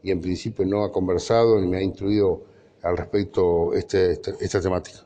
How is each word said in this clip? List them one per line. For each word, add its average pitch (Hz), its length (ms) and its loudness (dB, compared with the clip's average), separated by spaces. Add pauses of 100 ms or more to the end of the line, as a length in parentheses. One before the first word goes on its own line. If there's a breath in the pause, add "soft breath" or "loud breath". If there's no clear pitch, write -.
y 95 80 -2
en 90 80 0
principio 92 460 -4
no 101 180 0
ha 95 80 -2
conversado 104 680 2
ni 92 80 0
me 92 100 0
ha 92 40 -2
instruido 98 600 0 (400 loud breath)
al 87 120 0
respecto 87 800 0
este, 92 380 0
este, - 280 -6
esta 95 220 -4
temática. 90 440 -4